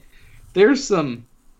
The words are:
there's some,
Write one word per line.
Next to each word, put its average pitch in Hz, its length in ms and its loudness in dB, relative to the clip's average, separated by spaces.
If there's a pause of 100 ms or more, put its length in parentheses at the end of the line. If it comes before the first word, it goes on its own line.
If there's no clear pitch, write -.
(540)
there's 220 280 2
some, 139 440 -4 (340)